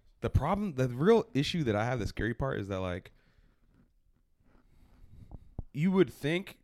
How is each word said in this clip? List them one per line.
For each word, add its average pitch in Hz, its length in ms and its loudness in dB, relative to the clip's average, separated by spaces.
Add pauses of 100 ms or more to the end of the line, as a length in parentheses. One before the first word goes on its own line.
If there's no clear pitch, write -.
(220)
the 117 80 -2
problem, 185 460 0
the 127 120 0
real 165 460 4
issue 143 320 0
that 107 100 2
I 104 100 0
have, 123 140 -2
the 95 80 -2
scary 110 260 -2
part 135 260 -4
is 98 100 -8
that, 98 100 -2
like, 92 320 -6 (2500)
you 165 180 2
would 180 200 4
think 170 520 -4